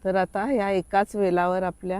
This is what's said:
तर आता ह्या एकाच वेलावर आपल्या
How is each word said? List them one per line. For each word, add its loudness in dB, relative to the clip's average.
तर 0
आता 0
ह्या 0
एकाच 0
वेलावर 2
आपल्या -6